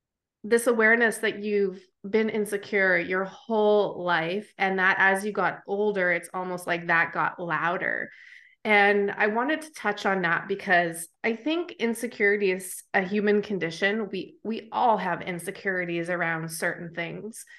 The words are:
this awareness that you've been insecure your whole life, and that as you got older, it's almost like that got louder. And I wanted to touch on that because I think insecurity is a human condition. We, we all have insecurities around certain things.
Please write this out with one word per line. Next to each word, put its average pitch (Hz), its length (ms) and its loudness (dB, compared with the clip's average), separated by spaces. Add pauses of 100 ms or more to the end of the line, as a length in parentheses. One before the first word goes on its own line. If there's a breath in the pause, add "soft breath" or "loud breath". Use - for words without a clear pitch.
(460)
this 233 200 2
awareness 226 520 4
that 202 240 -4
you've 202 400 0 (240)
been 220 220 2
insecure 202 720 0
your 185 260 -2
whole 208 800 2
life, 175 540 -2
and 190 200 0
that 185 200 4
as 196 260 4
you 214 80 -2
got 185 340 0
older, 196 460 0
it's 170 220 -4
almost 185 320 -6
like 170 220 -4
that 165 260 2
got 165 260 -2
louder. 165 720 -2 (520 loud breath)
And 202 480 4
I 208 180 0
wanted 262 340 0
to - 100 -18
touch 208 320 -4
on 196 180 2
that 170 260 0
because 175 600 0 (140)
I 226 120 0
think 330 380 -4
insecurity 208 760 0
is 185 320 -6 (100)
a 196 100 2
human 208 380 2
condition. 196 720 -2
We, - 320 -10
we 214 300 -8
all 220 260 2
have 180 240 -4
insecurities 175 880 -6
around 165 400 -4
certain 170 440 -6
things. 175 500 -10 (140 loud breath)